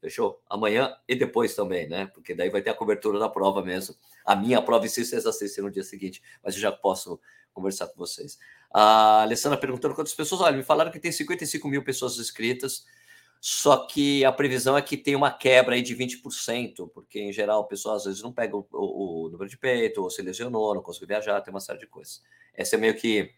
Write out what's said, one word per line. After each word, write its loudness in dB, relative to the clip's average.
Fechou? -4
Amanhã 0
e 0
depois 0
também, -4
né? -6
Porque -14
daí -2
vai 0
ter -2
a 0
cobertura 0
da 0
prova 2
mesmo. -6
A 4
minha 2
prova 4
em -4
si, -4
vocês -4
assistem -4
no -6
dia -8
seguinte, -12
mas -8
eu -8
já 0
posso -4
conversar -6
com -18
vocês. -12
A 8
Alessandra 0
perguntando -4
quantas -6
pessoas. -4
Olha, 4
me -4
falaram 2
que -16
tem -6
cinquenta -6
e -6
cinco -6
mil -2
pessoas -4
inscritas, -4
só 4
que 2
a 6
previsão 2
é 4
que -8
tem -2
uma 2
quebra 6
aí 2
de -6
vinte -6
por -16
cento, -8
porque, -14
em -6
geral, 0
o -4
pessoal -6
às -6
vezes -8
não -12
pega -4
o, -8
o, -6
o -8
número -12
de -20
peito, -2
ou -6
se -10
lesionou, -4
não -6
conseguiu -16
viajar, -2
tem -16
uma -10
série -12
de -20
coisas. -20
Essa -2
é 4
meio 4
que 0